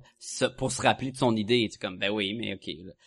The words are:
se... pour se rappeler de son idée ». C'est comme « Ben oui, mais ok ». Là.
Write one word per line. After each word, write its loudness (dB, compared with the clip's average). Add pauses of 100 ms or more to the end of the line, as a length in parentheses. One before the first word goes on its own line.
(180)
se... -2
pour -2
se -6
rappeler 2
de -12
son 4
idée ». 4
C'est -16
comme « -8
Ben 0
oui, 0
mais -6
ok ». -14 (180)
Là. -16 (140)